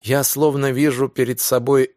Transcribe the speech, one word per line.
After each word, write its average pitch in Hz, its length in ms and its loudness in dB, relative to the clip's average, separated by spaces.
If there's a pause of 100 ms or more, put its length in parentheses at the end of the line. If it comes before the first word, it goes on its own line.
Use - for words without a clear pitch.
Я 135 220 0
словно 139 480 0
вижу 131 380 0
перед 123 300 -4
собой 131 580 0